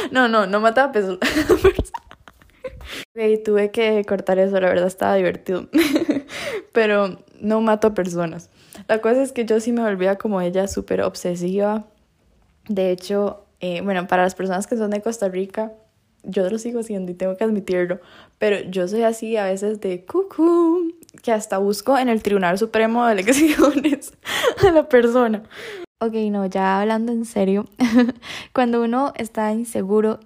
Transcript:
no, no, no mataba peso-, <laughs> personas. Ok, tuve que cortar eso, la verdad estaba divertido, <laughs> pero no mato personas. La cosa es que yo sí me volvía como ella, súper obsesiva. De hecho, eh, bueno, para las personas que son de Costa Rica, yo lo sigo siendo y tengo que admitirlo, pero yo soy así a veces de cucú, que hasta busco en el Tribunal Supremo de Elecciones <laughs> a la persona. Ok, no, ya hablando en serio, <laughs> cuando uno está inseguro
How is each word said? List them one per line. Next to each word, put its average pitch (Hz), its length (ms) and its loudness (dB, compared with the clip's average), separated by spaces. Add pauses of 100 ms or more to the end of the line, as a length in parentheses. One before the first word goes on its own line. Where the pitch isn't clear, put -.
(100)
no, 254 160 4
no, 214 220 2
no 202 100 0
mataba 226 320 4
peso-, 190 300 -2
<laughs> 302 420 2
personas. - 300 2 (1200)
Ok, 220 300 2
tuve 208 260 2
que 214 340 0
cortar 190 360 0
eso, 196 180 2
la 185 100 2
verdad 180 200 2
estaba 202 260 0
divertido, 185 540 -2 (520)
<laughs> - 520 -10
pero 202 460 2 (220)
no 220 200 0
mato 220 340 2
personas. 175 560 -4 (360)
La 220 140 0
cosa 233 220 2
es 262 100 -2
que 233 120 -2
yo 220 160 2
sí 233 120 -2
me 233 100 0
volvía 196 340 0
como 202 240 -2
ella, 185 280 0
súper 190 340 -4
obsesiva. 190 840 -2 (840)
De 190 220 0
hecho, 202 540 -4 (160)
eh, 180 220 -6
bueno, 190 240 -4
para 180 160 2
las 185 120 0
personas 190 320 -4
que 247 100 -4
son 214 140 -2
de 208 120 -4
Costa 226 260 -4
Rica, 196 440 -6 (500)
yo 190 260 -2
lo 220 100 -4
sigo 240 240 -6
siendo 190 300 -6
y - 20 -8
tengo 190 220 -4
que 220 80 -2
admitirlo, 190 560 -2 (380)
pero 208 220 0 (100)
yo 180 180 -2
soy 214 140 -2
así 226 340 -2
a 202 80 0
veces 202 360 -2
de 180 240 -6
cucú, 339 880 2 (280)
que 240 100 0
hasta 208 260 -2
busco 202 400 0
en 254 100 0
el 226 140 0
Tribunal 190 360 0
Supremo 226 480 0
de 233 80 4
Elecciones 277 1000 2 (260)
<laughs> - 280 2
a 370 40 8
la 302 180 4
persona. 233 540 4 (580)
Ok, 226 140 -4 (160)
no, 202 160 -2
ya 190 340 0
hablando 220 300 0
en 233 140 -2
serio, 202 420 0 (120)
<laughs> 247 760 0
cuando 240 280 2
uno 247 340 0
está 220 360 -4
inseguro 214 720 0